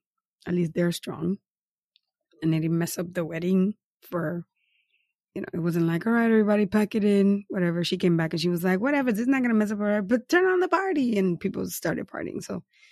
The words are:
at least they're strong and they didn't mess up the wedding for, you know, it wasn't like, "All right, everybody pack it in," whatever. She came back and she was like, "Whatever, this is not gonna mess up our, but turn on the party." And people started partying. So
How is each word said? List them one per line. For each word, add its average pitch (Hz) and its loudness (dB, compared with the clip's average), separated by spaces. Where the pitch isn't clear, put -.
at 180 -2
least 175 0
they're 175 0
strong 156 -6
and 160 2
they 160 0
didn't 165 0
mess 165 -4
up 175 -8
the 175 -4
wedding 185 0
for, 170 -6
you 190 -8
know, - -10
it 175 -6
wasn't 170 0
like, 165 -2
"All 226 2
right, 233 2
everybody 214 4
pack 208 0
it 220 0
in," 202 4
whatever. 175 -2
She 175 -2
came 180 2
back 160 0
and 170 -2
she 165 0
was 175 -2
like, 185 2
"Whatever, 269 0
this 208 0
is 247 -4
not 269 2
gonna 240 2
mess 214 2
up 208 -4
our, 208 0
but 233 -2
turn 359 4
on 370 2
the 359 0
party." 302 0
And 180 0
people 190 -4
started - -6
partying. - -10
So 185 -8